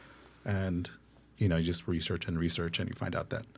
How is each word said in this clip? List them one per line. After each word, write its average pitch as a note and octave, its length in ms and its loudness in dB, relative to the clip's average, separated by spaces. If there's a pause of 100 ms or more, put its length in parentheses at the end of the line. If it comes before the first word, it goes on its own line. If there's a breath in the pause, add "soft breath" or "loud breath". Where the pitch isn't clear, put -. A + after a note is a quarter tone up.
(460 soft breath)
And, F#2 440 0 (480)
you G#2+ 120 4
know, E2 80 6
you E2 80 4
just E2+ 220 -2
research E2+ 400 0
and E2 120 0
research, E2+ 400 0
and G2 100 -2
you - 60 -6
find F#2+ 200 -4
out - 160 -2
that - 140 -4 (120)